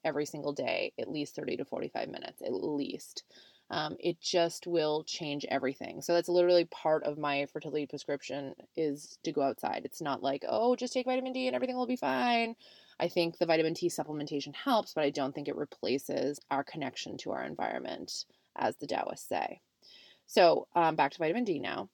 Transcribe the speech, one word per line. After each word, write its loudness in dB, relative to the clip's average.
every 0
single -4
day, 0
at -4
least -4
thirty -4
to -4
forty-five -4
minutes, -12
at -4
least. -4
Um, -2
it -2
just 2
will 2
change -6
everything. -2
So 2
that's 2
literally 8
part 2
of -2
my 0
fertility -4
prescription -6
is -2
to -2
go 2
outside. 0
It's -10
not -2
like, 0
"Oh, 4
just -6
take -2
vitamin -2
D -2
and 0
everything -2
will 0
be 2
fine." 2
I 2
think 2
the 4
vitamin 6
T 0
supplementation -4
helps, 0
but 0
I 4
don't -2
think -6
it -4
replaces -2
our 0
connection -6
to -6
our -4
environment, -6
as 0
the -10
Taoists -4
say. -4
So, 6
um, 4
back 2
to -18
vitamin 0
D -2
now. -4